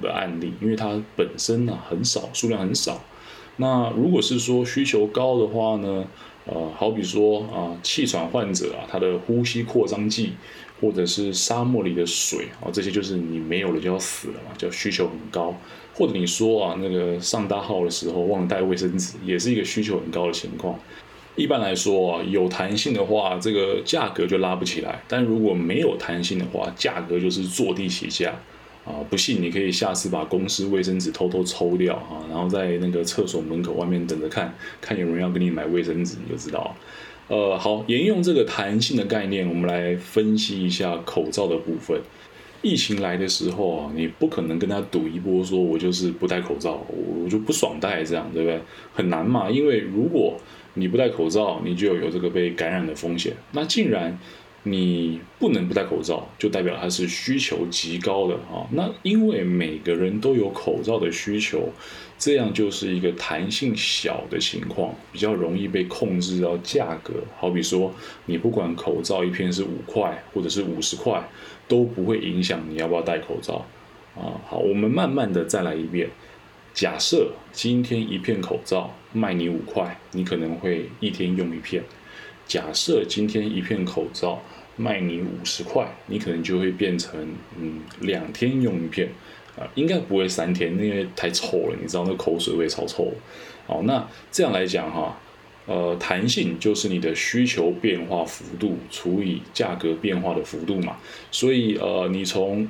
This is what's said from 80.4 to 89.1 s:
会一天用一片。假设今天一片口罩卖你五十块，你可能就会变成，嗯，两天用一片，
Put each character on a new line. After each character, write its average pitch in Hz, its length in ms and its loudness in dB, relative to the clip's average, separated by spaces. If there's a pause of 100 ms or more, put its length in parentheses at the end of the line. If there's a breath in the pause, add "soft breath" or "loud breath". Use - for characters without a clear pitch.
会 85 340 -2 (120)
一 104 100 -2
天 90 260 0
用 85 200 0
一 - 40 -8
片。 - 240 -4 (640 loud breath)
假 - 260 -2
设 123 340 2
今 107 180 0
天 107 240 0
一 92 120 -2
片 95 240 -2
口 82 260 -2
罩 - 300 -2 (340 loud breath)
卖 110 240 0
你 87 220 -2
五 90 240 -6
十 - 180 -4
块， - 320 0 (120)
你 101 120 -2
可 - 100 -4
能 82 140 -2
就 90 160 2
会 92 100 2
变 90 300 0
成， - 140 -6 (440)
嗯， 80 220 -8 (220)
两 80 320 -2
天 131 280 2
用 95 220 0
一 82 40 -4
片， 90 200 0 (500 loud breath)